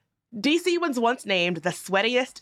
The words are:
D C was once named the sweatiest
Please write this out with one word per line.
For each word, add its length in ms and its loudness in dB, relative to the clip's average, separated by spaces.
D 220 2
C 180 0
was 220 -2
once 260 0
named 320 0
the 120 -2
sweatiest 720 -2